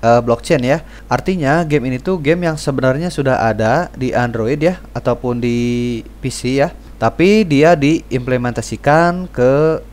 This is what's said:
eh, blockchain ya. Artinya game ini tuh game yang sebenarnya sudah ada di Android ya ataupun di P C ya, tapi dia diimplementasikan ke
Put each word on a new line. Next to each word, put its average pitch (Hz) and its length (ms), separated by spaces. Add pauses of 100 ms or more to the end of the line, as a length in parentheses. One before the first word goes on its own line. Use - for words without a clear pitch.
eh, 117 160
blockchain 120 400
ya. 135 240 (240)
Artinya 165 560
game 147 240
ini 127 80
tuh 185 240
game 170 240
yang 160 140
sebenarnya 135 500
sudah 135 320
ada 113 560
di 127 160
Android 120 480
ya 180 160 (160)
ataupun 120 480
di 120 600 (180)
P 135 80
C 131 320
ya, 156 160 (240)
tapi 196 480
dia 151 280
diimplementasikan 139 1600
ke 143 600